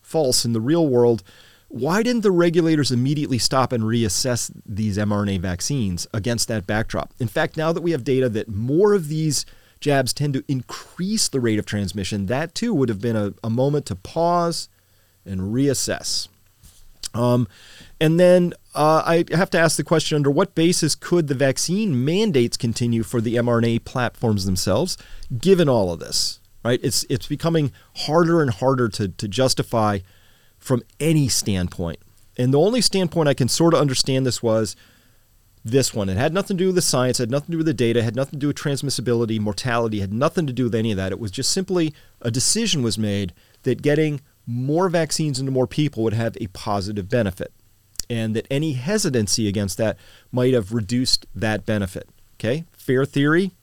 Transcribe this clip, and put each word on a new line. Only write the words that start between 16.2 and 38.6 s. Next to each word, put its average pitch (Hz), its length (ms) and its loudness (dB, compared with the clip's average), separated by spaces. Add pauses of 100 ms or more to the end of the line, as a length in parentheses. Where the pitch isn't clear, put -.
Um, 123 360 2 (520)
and 160 200 4
then, 180 340 6 (200)
uh, 156 300 4
I 165 280 2
have 175 180 2
to 180 80 2
ask 165 180 2
the 165 60 -4
question, 160 340 0
under 143 140 2
what 175 240 0
basis 165 400 2
could 175 320 0
the 139 80 -2
vaccine 139 680 0
mandates 160 520 2
continue 117 460 0
for 117 180 -2
the 113 160 0
M 120 120 2
R 117 100 4
N 117 60 2
A 117 160 2
platforms 110 640 -2
themselves, 101 520 0 (400)
given 175 320 4
all 104 240 2
of 82 60 -6
this, - 420 -4 (240)
right? 123 180 2
It's, - 260 0
it's 135 180 -2
becoming 151 460 0 (240)
harder 165 460 4
and 139 80 0
harder 127 400 2
to, 101 180 -4
to 101 200 -8
justify 110 720 0 (580)
from 127 240 -2 (180)
any 151 260 4
standpoint. 90 720 -2 (380)
And 127 180 2
the 143 60 6
only 220 200 4
standpoint 175 480 0
I 139 60 4
can 127 140 0
sort 165 260 4
of 131 60 4
understand 131 440 0
this 123 180 -4
was 110 340 0 (880)
this 123 280 2
one. 101 160 -2
It 95 80 -2
had 143 160 0
nothing 196 260 -2
to 175 40 0
do 190 40 2
with 185 100 2
the 175 60 2
science, 127 360 0
had 120 120 -2
nothing 143 160 -2
to 165 60 -6
do 165 60 -2
with 160 80 0
the 156 80 0
data, 117 280 2
had 113 120 -2
nothing 139 240 -4
to - 0 -
do 139 80 -4
with 143 100 -2
transmissibility, 120 840 -2